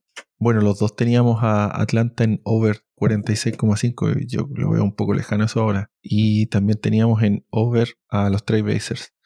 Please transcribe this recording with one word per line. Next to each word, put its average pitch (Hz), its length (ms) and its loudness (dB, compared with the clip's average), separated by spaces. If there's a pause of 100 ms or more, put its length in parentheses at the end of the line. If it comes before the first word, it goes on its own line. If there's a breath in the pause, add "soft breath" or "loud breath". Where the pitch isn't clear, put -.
(400)
Bueno, 113 220 2
los 101 180 2
dos - 160 0
teníamos 120 480 2
a 104 360 0
Atlanta 113 440 0
en 110 200 0
over 110 380 0 (140)
cuarenta 107 380 0
y - 20 0
seis - 200 -4
coma 104 220 0
cinco. 120 300 -2 (180)
Yo 120 260 -6
lo 120 200 -2
veo 107 120 2
un 196 120 -2
poco 104 180 -2
lejano 104 320 -2
eso 113 160 -2
ahora. 104 300 -2 (100)
Y 107 460 0
también 104 320 0
teníamos 110 420 0
en 101 300 0
over 117 380 0 (200)
a 101 220 0
los 98 120 -2
Trailblazers. 107 680 -4 (120)